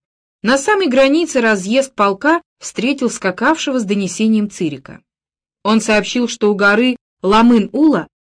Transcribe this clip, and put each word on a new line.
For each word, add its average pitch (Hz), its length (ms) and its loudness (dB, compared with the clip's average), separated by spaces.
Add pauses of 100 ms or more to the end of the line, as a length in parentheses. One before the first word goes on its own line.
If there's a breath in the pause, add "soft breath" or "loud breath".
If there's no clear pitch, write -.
(420)
На 254 160 0
самой 392 300 0
границе 269 520 2
разъезд 226 540 0
полка 220 480 0 (160)
встретил 254 500 -4
скакавшего 254 720 -2
с 226 60 -4
донесением 202 640 -2
цирика. 147 500 -8 (600)
Он 220 180 2
сообщил, 220 480 -2
что 208 240 0
у - 20 0
горы 214 420 2 (260)
Ламын-Ула 226 840 2 (140)